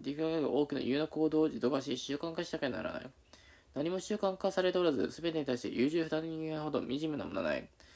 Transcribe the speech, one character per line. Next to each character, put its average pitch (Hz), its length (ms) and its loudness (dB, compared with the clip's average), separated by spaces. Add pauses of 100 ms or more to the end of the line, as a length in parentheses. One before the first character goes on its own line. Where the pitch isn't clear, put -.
で 135 100 -4
き 143 40 -4
る 160 160 0
だ 165 80 0
け 143 60 2
多 139 200 4
く 143 100 -2
の 127 40 0
有 127 160 0
用 147 60 2
な 156 60 0
行 156 200 2
動 156 140 4
を 156 60 8
自 120 120 -4
動 123 120 4
化 135 100 2
し、 127 160 -2
習 139 180 -4
慣 165 180 -4
化 165 120 -2
し - 80 -8
な 160 60 -2
け 143 80 0
れ 123 40 -2
ば - 60 -4
な - 60 -4
ら - 100 -4
な - 80 -8
い。 - 80 -12 (640)
何 147 160 0
も 185 120 -2
習 208 140 -2
慣 190 200 0
化 190 160 0
さ 190 100 0
れ 180 120 4
て 185 40 2
お 180 60 4
ら 165 80 6
ず、 131 200 2
す 135 100 -12
べ 165 100 0
て 160 80 0
に 143 60 0
対 127 120 0
し - 40 -8
て - 80 -4
優 131 200 4
柔 165 140 2
不 160 60 -6
断 156 120 0
な 165 60 -4
人 160 260 -4
間 151 80 -4
ほ 151 100 -4
ど - 80 2
惨 - 100 -4 (200)
め 151 60 -2
な 123 80 -4
も 78 100 -6
の 95 80 -2
は 85 60 0
な 73 80 2
い。 - 140 -6 (260)